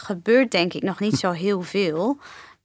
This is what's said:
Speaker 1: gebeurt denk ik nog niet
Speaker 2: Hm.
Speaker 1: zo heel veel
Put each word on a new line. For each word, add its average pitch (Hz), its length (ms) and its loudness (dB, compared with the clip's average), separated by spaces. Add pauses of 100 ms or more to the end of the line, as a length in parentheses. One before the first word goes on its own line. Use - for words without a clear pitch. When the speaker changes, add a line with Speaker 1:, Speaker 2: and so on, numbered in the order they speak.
Speaker 1:
gebeurt 226 460 2
denk 175 220 2
ik - 100 -8
nog 185 180 -2
niet 208 120 0
Speaker 2:
Hm. - 40 2
Speaker 1:
zo 190 140 0
heel 180 320 0
veel 190 560 0 (460)